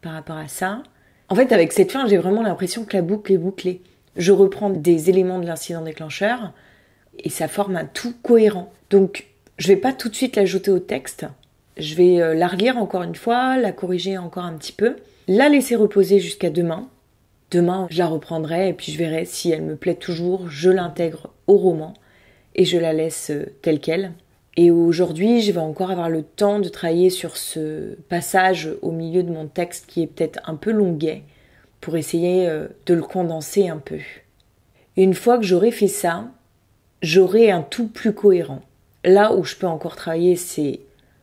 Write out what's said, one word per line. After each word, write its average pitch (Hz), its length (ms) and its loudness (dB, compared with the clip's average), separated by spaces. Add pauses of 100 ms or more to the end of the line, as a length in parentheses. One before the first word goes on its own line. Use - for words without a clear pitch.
par 160 120 -12
rapport 160 240 -12
à 156 100 -12
ça. 196 340 -8 (480)
En 185 60 -2
fait, 247 160 4
avec 170 220 4
cette 185 180 4
fin, 269 160 -2
j'ai 202 100 6
vraiment 185 240 0
l'impression 196 440 -4
que 208 120 -4
la 175 60 0
boucle 208 300 -2
est 185 40 4
bouclée. 180 460 -6 (340)
Je 175 140 2
reprends 196 400 4
des 170 400 2
éléments 185 260 2
de 175 80 -6
l'incident 165 380 -8
déclencheur 175 720 -6 (640)
et - 100 -8
ça - 180 -4
forme 196 280 -4
un 160 100 -6
tout 240 380 -10
cohérent. 214 500 4 (160)
Donc, 190 380 2 (320)
je 151 80 -2
vais 196 100 8
pas 254 160 -2
tout 247 160 -8
de 208 60 -10
suite 254 220 -2
l'ajouter 190 340 0
au 185 80 2
texte. - 480 -8 (500)
Je 151 160 -10
vais, 180 260 6
euh, 160 140 2
la 170 140 2
relire 202 300 0
encore 190 260 -4
une 170 120 -8
fois, 254 420 -2
la 226 140 0
corriger 185 460 -6
encore 175 280 -10
un 165 80 -10
petit 151 180 -14
peu, 247 240 -2 (320)
la 233 220 4
laisser 269 260 2
reposer 202 440 4
jusqu'à 175 300 -4
demain. 170 400 -4 (600)
Demain, 180 400 0
je 160 80 -2
la 175 80 2
reprendrai 165 600 -2
et 170 40 -2
puis - 180 -10
je 151 60 -8
verrai 165 280 -4
si - 260 -4
elle 156 100 -2
me 156 140 -6
plaît 170 180 -2
toujours, 175 560 -4
je 156 220 2
l'intègre 170 600 -4 (140)
au 202 120 8
roman 175 360 0 (600)
et 185 100 4
je 180 120 0
la 165 160 0
laisse, 156 380 -4
euh, 147 140 -6 (180)
telle 156 160 0
quelle. 175 320 -4 (440)
Et 170 140 8
aujourd'hui, 170 720 2
je 202 100 2
vais 175 80 -2
encore 160 300 -4
avoir 175 200 -4
le 165 120 -2
temps 202 380 -2
de 185 100 -2
travailler 175 400 2
sur 180 280 -6
ce 156 580 -10 (120)
passage 175 600 0 (140)
au 170 80 -4
milieu 165 320 -2
de 170 80 -6
mon 156 160 -8
texte 175 400 -8
qui 170 160 -4
est 156 40 -4
peut-être - 380 -4
un 160 100 -8
peu 202 160 -4
longuet 165 520 0 (580)
pour 165 160 -6
essayer, 175 500 0
euh, 156 200 -4 (180)
de 180 80 2
le 165 80 2
condenser 170 640 -2
un 160 100 -8
peu. 151 200 -12 (1000)
Une 190 200 4
fois 240 240 2
que 220 40 0
j'aurai 185 280 4
fait 214 160 0
ça, 180 400 -4 (760)
j'aurai 190 480 6
un 170 140 0
tout 226 240 -6
plus 214 260 -2
cohérent. 170 480 2 (420)
Là 202 300 6
où 185 100 2
je - 120 -8
peux - 100 -6
encore 160 300 -6
travailler, 170 400 0
c'est 151 460 -6 (420)